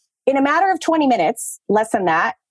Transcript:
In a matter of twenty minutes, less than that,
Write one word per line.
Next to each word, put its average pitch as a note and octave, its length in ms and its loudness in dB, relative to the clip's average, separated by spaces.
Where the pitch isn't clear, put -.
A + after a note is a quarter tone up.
In C4+ 100 2
a C4+ 60 2
matter D#4+ 280 2
of F4+ 100 -2
twenty D#4+ 260 0
minutes, A3 520 -2
less G#3+ 200 0
than G#3 140 -2
that, F3 320 -2